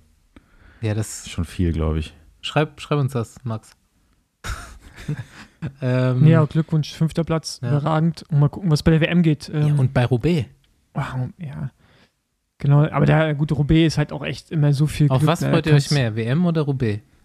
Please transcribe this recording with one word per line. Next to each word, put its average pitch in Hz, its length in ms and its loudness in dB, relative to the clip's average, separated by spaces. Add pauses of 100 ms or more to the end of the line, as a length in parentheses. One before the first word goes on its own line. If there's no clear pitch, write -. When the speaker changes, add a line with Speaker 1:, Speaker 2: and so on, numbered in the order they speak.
(800)
Speaker 1:
Ja, 107 140 -4
das - 340 -8
Speaker 2:
Schon - 160 -6
viel, 85 280 -2
glaub 78 240 -2
ich. 80 180 -6 (260)
Speaker 1:
Schreib, 151 400 -4
schreib - 180 -4
uns 135 140 -2
das, 135 320 -6
Max. 110 280 -10 (720)
<laughs> - 60 -10 (1300)
Ähm, 127 440 2
Speaker 3:
Ja, 160 180 6
Glückwunsch, 156 480 -2
fünfter 165 320 -2
Platz, 160 380 -6
Speaker 1:
Ja. 120 80 -4
Speaker 3:
überragend. 156 600 0
Und 147 80 2
mal 143 100 4
gucken, 190 220 -2
was 151 140 2
bei 165 80 6
der 156 80 4
W 160 60 2
M 175 160 2
geht. 156 260 0
Speaker 1:
Ja, 151 180 -2
Speaker 3:
Ähm, 147 140 2
Speaker 1:
und 127 120 2
bei 127 120 2
Roubaix. 131 420 0 (480)
Speaker 3:
wow, 127 340 -6 (100)
ja. 147 320 -10 (880)
Genau, 143 300 4
aber 143 180 0
der 151 280 2
gute 151 200 -2
Roubaix 160 400 2
ist - 40 -2
halt 147 140 -2
auch 147 120 -10
echt - 280 -10
immer 147 200 2
so 143 140 2
viel 143 240 2
Speaker 1:
Auf 131 80 2
Speaker 3:
Glück, 156 100 2
Speaker 1:
was 165 120 0
Speaker 3:
ne? 139 100 -2
Speaker 1:
freut 160 160 2
ihr 156 60 4
Speaker 3:
Kannst 143 200 4
Speaker 1:
euch 147 60 2
mehr, 113 180 0
W 113 80 -2
M 151 220 0
oder 165 160 0
Roubaix? 127 380 -2 (240)